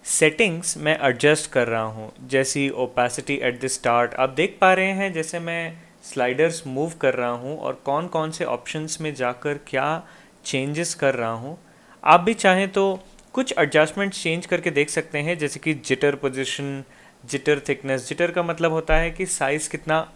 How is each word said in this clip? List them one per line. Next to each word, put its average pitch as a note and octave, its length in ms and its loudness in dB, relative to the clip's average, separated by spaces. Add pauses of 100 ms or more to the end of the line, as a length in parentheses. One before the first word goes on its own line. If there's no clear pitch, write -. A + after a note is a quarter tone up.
सेटिंग्स E3 720 2
मैं D3+ 240 0
एडजस्ट C#3+ 500 2
कर A#2+ 160 2
रहा A2+ 140 0
हूँ, A2 300 -8 (160)
जैसी C3+ 420 0
opacity B2+ 680 -2
at B2 200 0
the C3 100 -4
start। A#2+ 440 2
आप C3+ 160 2
देख D3+ 320 -2
पा F#3 120 8
रहे F#3+ 180 2
हैं F#3+ 220 -2
जैसे E3 260 -4
मैं E3 380 -6 (260)
स्लाइडर्स C#3 640 0
मूव D3 340 -4
कर C3 120 4
रहा B2 160 -2
हूँ B2 300 -6
और C3 260 -6
कौन D3+ 220 0
कौन D#3+ 240 -2
से D#3+ 140 -6
ऑप्शंस D#3 560 -6
में D3+ 120 -6
जाकर C3 540 -4
क्या D3 360 -2 (420)
चेंजेस D3 480 -2
कर C3+ 220 2
रहा A2+ 180 -2
हूँ। C3 260 -8 (440)
आप E3 160 10
भी G3+ 140 2
चाहें F#3+ 380 4
तो G3 280 2 (340)
कुछ C4 240 -2
एडजस्टमेंट D#3+ 560 2
चेंज E3+ 320 -4
करके E3 260 0
देख D3 180 2
सकते D#3 300 -4
हैं, E3 180 -2
जैसे D3 220 -4
कि D#3 140 -2
जिटर C#3 420 0
पोजीशन, C3+ 680 -6 (420)
जिटर C#3 340 0
थिकनेस। C3+ 500 -4
जिटर E3+ 220 0
का F3 120 0
मतलब E3 280 0
होता D#3+ 240 0
है E3 160 2
कि F#3 140 -6
साइज D3+ 420 -2
कितना D#3 480 -2